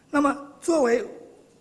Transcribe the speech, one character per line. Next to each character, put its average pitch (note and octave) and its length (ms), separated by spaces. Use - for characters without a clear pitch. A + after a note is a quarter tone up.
那 C#4+ 120
么 C#4 400
作 E4 220
为 A#3+ 220